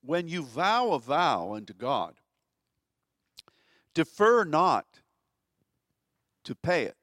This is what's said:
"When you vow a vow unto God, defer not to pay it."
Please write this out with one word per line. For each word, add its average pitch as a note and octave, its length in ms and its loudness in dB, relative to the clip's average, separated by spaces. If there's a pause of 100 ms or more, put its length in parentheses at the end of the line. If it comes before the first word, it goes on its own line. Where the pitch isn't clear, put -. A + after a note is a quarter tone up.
"When E3+ 260 -4
you E3+ 140 -6
vow F#3+ 520 -2
a C#3+ 60 -2
vow A#2+ 540 -2
unto G#2+ 200 -12
God, G2 480 -6 (1700)
defer G#3+ 520 2
not D#3 560 0 (1400)
to A2+ 100 -10
pay E3+ 280 0
it." - 200 -6